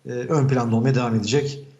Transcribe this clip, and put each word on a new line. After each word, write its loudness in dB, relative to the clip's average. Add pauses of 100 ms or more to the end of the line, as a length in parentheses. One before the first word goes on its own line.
e, -12
ön 0
planda 0
olmaya 2
devam 0
edecek. -2 (200)